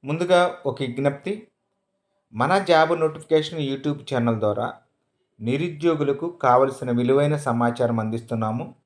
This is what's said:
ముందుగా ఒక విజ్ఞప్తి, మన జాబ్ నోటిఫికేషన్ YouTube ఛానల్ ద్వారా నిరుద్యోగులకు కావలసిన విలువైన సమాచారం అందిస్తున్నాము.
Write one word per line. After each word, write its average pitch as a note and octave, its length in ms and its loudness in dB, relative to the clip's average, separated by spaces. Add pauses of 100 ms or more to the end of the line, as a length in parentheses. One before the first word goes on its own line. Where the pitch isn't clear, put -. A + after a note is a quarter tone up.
ముందుగా F3 600 2
ఒక C3+ 160 -4
విజ్ఞప్తి, C#3 640 -4 (840)
మన C#3+ 260 0
జాబ్ E3 420 4
నోటిఫికేషన్ D#3 600 -2
YouTube C#3 420 -4
ఛానల్ A#2 380 -2
ద్వారా G#2+ 400 -2 (600)
నిరుద్యోగులకు D3 1000 -2
కావలసిన C3 480 4
విలువైన C3+ 460 2
సమాచారం A#2+ 640 0
అందిస్తున్నాము. A2 720 -6 (120)